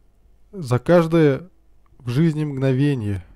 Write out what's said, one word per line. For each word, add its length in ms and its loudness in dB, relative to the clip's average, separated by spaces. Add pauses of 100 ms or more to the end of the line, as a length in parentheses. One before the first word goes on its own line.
(520)
За 260 -4
каждое 720 2 (480)
в 120 -10
жизни 360 0
мгновение, 800 -2 (100)